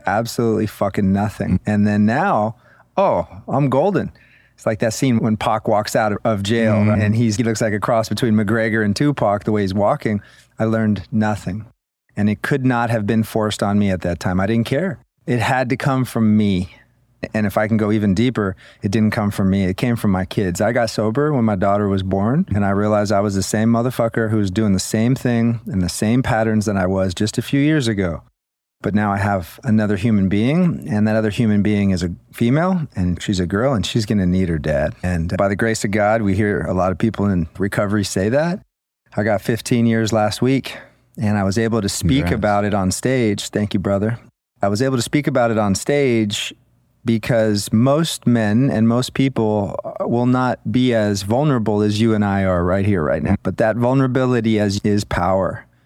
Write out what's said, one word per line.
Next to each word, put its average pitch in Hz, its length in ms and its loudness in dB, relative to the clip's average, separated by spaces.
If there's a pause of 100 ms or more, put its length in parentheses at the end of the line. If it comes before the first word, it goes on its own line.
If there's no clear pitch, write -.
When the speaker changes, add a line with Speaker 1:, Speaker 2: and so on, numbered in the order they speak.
Speaker 1:
absolutely 110 580 0
fucking 98 480 -2
nothing. 98 520 -2
And 104 200 2
then 104 220 2
now, 120 480 0 (400)
oh, 123 320 2 (200)
I'm 135 220 0
golden. 135 420 0 (440)
It's - 100 -20
like 110 140 -2
that 110 140 0
scene 127 260 2
when 110 180 0
Pac 110 300 -2
walks 107 280 0
out 107 180 2
of, 98 100 -4
of 107 180 0
jail, 110 320 2
Speaker 2:
Mm-hmm. 107 280 2
Speaker 1:
and 104 140 2
he's, 113 200 2
he 120 80 0
looks 113 180 -2
like 107 120 0
a 104 60 -2
cross 113 300 0
between 110 240 0
McGregor 110 500 0
and 101 120 0
Tupac, 120 480 0
the 110 80 -2
way 104 100 2
he's 95 140 -2
walking. 107 460 0 (360)
I 113 80 0
learned 110 460 0
nothing. 107 540 -2 (500)
And 104 160 0
it 104 100 -4
could 135 240 -2
not 120 240 2
have 110 160 -2
been 113 160 2
forced 107 400 -2
on 101 160 2
me 101 140 2
at 92 100 -2
that 87 180 -4
time. 95 200 -2
I 98 80 0
didn't 117 180 0
care. 160 320 -2 (300)
It 123 120 0
had 127 300 0
to 123 80 -2
come 131 280 0
from 107 300 2
me. 98 380 0 (600)
And 107 140 0
if 98 100 -4
I 107 100 2
can 110 100 0
go 107 140 0
even 104 240 2
deeper, 107 400 0 (280)
it 104 80 -2
didn't 107 200 2
come 104 200 0
from 101 180 0
me. 95 160 2
It 92 120 -2
came 120 180 0
from 107 160 0
my 92 140 0
kids. 90 360 -2
I 107 100 2
got 120 180 0
sober 135 440 0
when 117 120 0
my 107 100 0
daughter 101 320 0
was 98 160 0
born, 104 500 0
and 104 120 0
I 98 40 0
realized 104 420 0
I 101 100 2
was 101 140 0
the 95 80 0
same 110 260 0
motherfucker 117 600 0
who 110 60 2
was 101 140 0
doing 104 220 0
the 92 60 0
same 113 360 0
thing 117 520 0
and 98 160 -2
the 87 60 -2
same 113 340 0
patterns 113 420 0
that 101 120 0
I 92 100 0
was 95 280 0
just - 220 -2
a 120 60 0
few 139 160 0
years 147 280 2
ago. 95 340 -2 (600)
But 101 120 -2
now 104 180 0
I 95 60 0
have 98 460 -2
another 107 320 2
human 98 340 0
being, 143 580 0
and 104 200 0
that 107 80 0
other 107 160 0
human 104 320 2
being 101 260 2
is 90 140 0
a 87 100 -4 (180)
female, 156 640 0
and 87 240 -2
she's 95 200 -2
a 87 80 -2
girl, 113 260 0
and 98 100 0
she's 113 220 -2
gonna 101 220 0
need 92 220 2
her 80 100 -2
dad. 76 420 -2
And 90 360 -2
by 98 100 0
the 98 80 -2
grace 113 280 -2
of 110 60 -2
God, 107 320 2
we 98 140 0
hear 101 260 0
a 85 140 -4
lot 92 160 0
of 87 80 -6
people 101 260 0
in 87 220 0 (100)
recovery 101 460 -2
say 98 260 -2
that. 160 320 -2 (540)
I 104 80 -2
got 101 180 0
fifteen 117 460 0
years 113 260 2
last 107 300 0
week, 135 340 0 (400)
and 104 220 0
I 98 40 0
was 95 140 0
able 113 240 0
to 95 80 -2
speak 127 380 0
Speaker 2:
Congrats. - 80 0
Speaker 1:
about 104 300 2
it 101 100 0
on 95 160 0
stage. 120 580 -2
Thank 104 240 -2
you, 110 60 -2
brother. 101 400 -2 (420)
I 101 60 0
was 104 160 -2
able 135 140 0
to 120 60 0
speak 143 220 -2
about 123 240 2
it 107 80 0
on 104 160 2
stage 120 800 0 (540)
because 110 640 0
most 139 540 2
men 117 420 2
and 110 180 2
most 120 280 0
people, 107 680 0
uh, - 240 -8
will 120 200 2
not 123 440 0
be 127 220 2
as 104 300 0
vulnerable 113 580 0
as 104 180 0
you 113 140 2
and 104 100 2
I 98 200 0
are 90 200 0
right 92 220 0
here, 98 180 2
right 76 200 0
now. 98 180 0
But 92 160 -4
that 110 200 2
vulnerability 123 800 2
is, 101 240 0
is 104 200 0
power. 92 640 -2 (200)